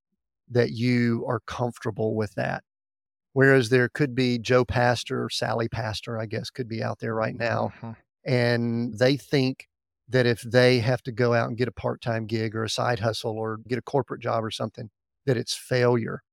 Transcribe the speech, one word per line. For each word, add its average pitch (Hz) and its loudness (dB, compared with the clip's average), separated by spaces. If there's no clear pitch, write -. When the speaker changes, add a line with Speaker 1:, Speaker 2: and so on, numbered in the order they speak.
Speaker 1:
that 120 4
you 120 2
are 120 -2
comfortable 113 -4
with 110 -2
that. 123 -4
Whereas 135 6
there 123 4
could 135 -2
be 123 2
Joe 123 2
Pastor, 123 0
Sally 117 -4
Pastor, 110 -6
I 113 -6
guess, 110 -8
could 123 -8
be 113 -6
out 113 -6
there 117 -6
right 113 -2
now, 113 -2
Speaker 2:
Mm-hmm. 117 -14
Speaker 1:
and 120 0
they 131 4
think 135 -2
that 123 4
if 120 2
they 123 4
have 120 0
to 127 -8
go 117 2
out 117 2
and 123 -8
get 120 0
a - -6
part-time 117 -4
gig 110 -2
or 113 -4
a 110 -4
side 120 -2
hustle 110 -4
or 110 -6
get 123 -2
a 117 -6
corporate 135 -2
job 113 -2
or 110 -6
something, 117 -8
that 131 2
it's - -6
failure. 123 0